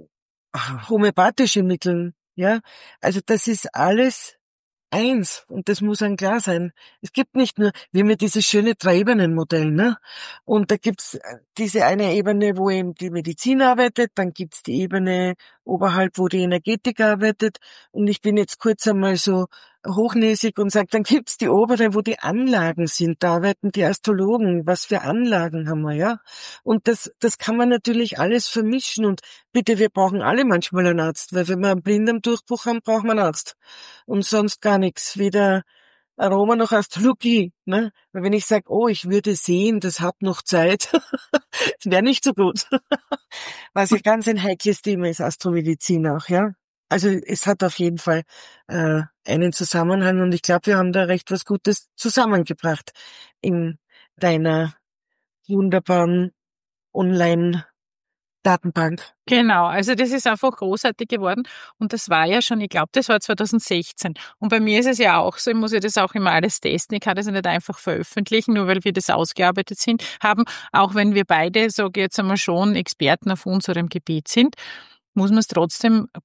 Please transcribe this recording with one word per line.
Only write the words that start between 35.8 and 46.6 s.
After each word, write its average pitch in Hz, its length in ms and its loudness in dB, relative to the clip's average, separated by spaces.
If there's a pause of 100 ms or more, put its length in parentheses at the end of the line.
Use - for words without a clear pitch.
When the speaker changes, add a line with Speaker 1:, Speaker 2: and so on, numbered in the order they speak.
Speaker 1:
Aroma 202 380 2
noch 226 180 0
Astrologie, 220 800 0 (120)
ne? 208 260 -2 (220)
Weil 185 100 -6
wenn 202 100 0
ich 208 140 0
sag, 208 240 0
„Oh, 226 160 2
ich 180 240 -2
würde 202 240 0
sehen, 196 460 0
das 175 200 -4
hat 175 220 -6
noch 190 200 -4
Zeit“, 180 500 0
<laughs> - 400 -2
das - 540 -4
wär 185 160 2
nicht 254 200 0
so 269 100 2
gut. 196 380 0
<laughs> - 1040 -6
Was 190 160 0
ja 208 80 4
ganz 220 300 2
ein 208 140 0
heikles 196 380 0
Thema 180 280 -2
ist, 165 120 -4
Astromedizin 165 840 -2
auch, 151 220 -4
ja? 190 240 0 (360)